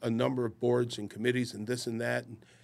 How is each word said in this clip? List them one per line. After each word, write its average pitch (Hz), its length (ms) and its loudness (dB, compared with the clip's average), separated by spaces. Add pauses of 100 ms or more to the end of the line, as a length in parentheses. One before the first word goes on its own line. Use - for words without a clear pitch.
a 120 80 0
number 123 360 2
of 113 140 -6
boards 120 380 2
and 104 120 -6
committees 123 440 0
and 104 140 -8
this 120 200 -2
and 113 140 -2
that, 120 240 -2
and 113 120 -16 (260)